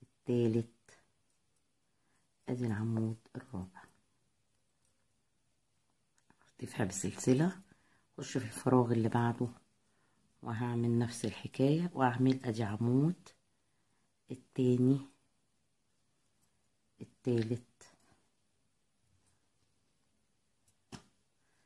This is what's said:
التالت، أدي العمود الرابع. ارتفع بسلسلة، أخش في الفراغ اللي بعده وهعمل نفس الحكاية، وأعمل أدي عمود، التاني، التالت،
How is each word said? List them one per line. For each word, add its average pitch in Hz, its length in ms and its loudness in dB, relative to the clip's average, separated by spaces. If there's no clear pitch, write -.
التالت، - 960 -2
أدي 123 180 -4
العمود 113 500 -2
الرابع. - 460 -12
ارتفع - 360 -6
بسلسلة، 131 800 0
أخش - 200 -6
في 110 60 -4
الفراغ 120 480 2
اللي 113 160 2
بعده 117 400 0
وهعمل 120 560 -2
نفس 120 260 -2
الحكاية، 147 720 0
وأعمل 131 500 2
أدي 113 180 -2
عمود، 120 680 0
التاني، 127 720 2
التالت، - 920 -6